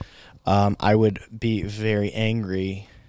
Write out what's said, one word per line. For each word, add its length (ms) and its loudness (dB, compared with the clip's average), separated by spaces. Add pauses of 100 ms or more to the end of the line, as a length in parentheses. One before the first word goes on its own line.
(460)
um, 340 4
I 160 4
would 240 2 (180)
be 260 -2
very 500 -2
angry, 760 -4 (220)